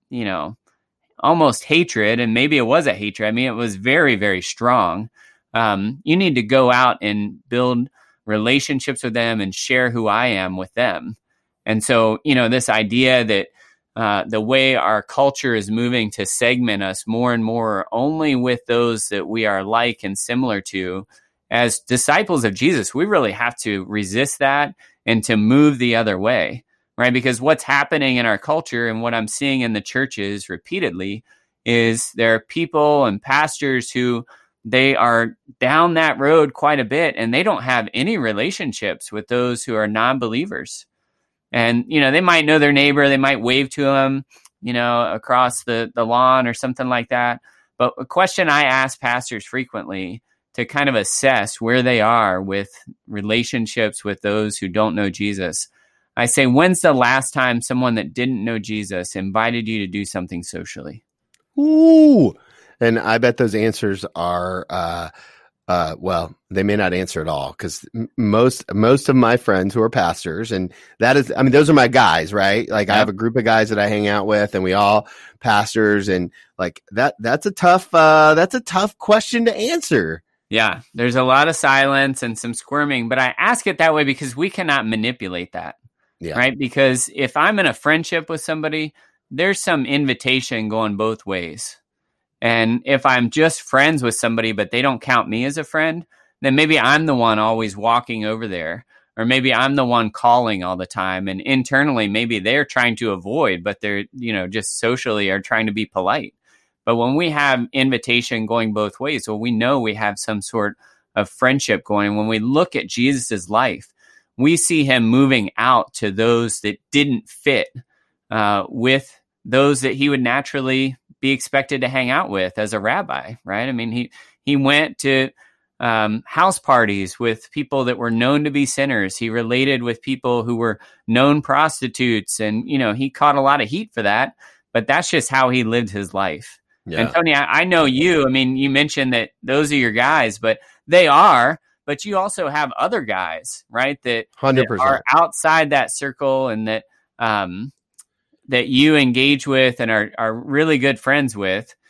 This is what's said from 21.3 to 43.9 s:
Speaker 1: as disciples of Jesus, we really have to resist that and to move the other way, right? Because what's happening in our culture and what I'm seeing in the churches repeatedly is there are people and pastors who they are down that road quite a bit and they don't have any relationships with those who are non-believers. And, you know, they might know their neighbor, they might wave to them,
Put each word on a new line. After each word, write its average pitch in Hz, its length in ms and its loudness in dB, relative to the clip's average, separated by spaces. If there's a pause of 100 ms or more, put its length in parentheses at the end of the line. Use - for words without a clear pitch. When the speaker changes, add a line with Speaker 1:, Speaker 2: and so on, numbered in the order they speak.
Speaker 1:
as 120 300 0
disciples 147 680 0
of 101 80 0
Jesus, 127 420 0
we 151 100 0
really 151 280 0
have 120 240 -4
to 101 280 -4
resist 104 540 -4
that 143 340 0 (320)
and 113 200 0
to 117 100 0
move 135 420 4
the 120 200 0
other 107 200 0
way, 104 460 -2 (340)
right? 123 140 2
Because 123 300 0
what's 156 240 2
happening 143 500 0
in 120 100 0
our 107 120 0
culture 139 500 -4
and 113 140 -4
what 117 120 -4
I'm 113 140 -2
seeing 139 320 -2
in 117 140 -2
the 104 80 -4
churches 104 680 -6
repeatedly 101 760 -8 (400)
is 117 500 0
there 113 200 2
are - 40 0
people 147 680 0
and 104 160 -2
pastors 135 720 -2
who 123 340 -2 (380)
they 131 320 2
are 117 400 2 (240)
down 160 360 2
that 156 220 2
road 147 360 4
quite 147 260 2
a 127 60 0
bit 143 320 0
and 117 160 -2
they 151 100 2
don't 185 200 -2
have 123 300 -2
any 180 240 -2
relationships 113 960 -4
with 104 160 -10
those 123 380 -2
who 117 100 -4
are 107 120 0
non-believers. 123 960 -2 (680)
And, 117 380 0
you 151 100 0
know, 135 120 2
they 156 100 2
might 170 240 4
know 156 140 4
their 147 120 4
neighbor, 139 380 4
they 139 80 2
might 135 240 0
wave 131 300 0
to 147 100 -6
them, 135 420 0 (380)